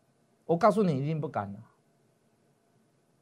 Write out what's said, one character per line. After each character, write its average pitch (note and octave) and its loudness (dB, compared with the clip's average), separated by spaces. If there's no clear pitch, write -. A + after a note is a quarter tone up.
我 E3 0
告 G#3 6
诉 G3+ 0
你， E3+ 2
一 C#3 -4
定 D#3+ -2
不 D3+ -6
敢 G2+ -6
啊。 G2+ -14